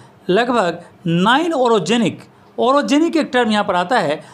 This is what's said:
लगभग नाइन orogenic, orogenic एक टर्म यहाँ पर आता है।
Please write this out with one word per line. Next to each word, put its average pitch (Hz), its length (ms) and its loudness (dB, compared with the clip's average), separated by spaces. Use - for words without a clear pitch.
लगभग 208 540 0
नाइन 240 460 0
orogenic, 226 640 0
orogenic 277 580 2
एक 285 180 0
टर्म 240 180 2
यहाँ 208 120 0
पर 196 120 -2
आता 180 240 0
है। 156 220 -2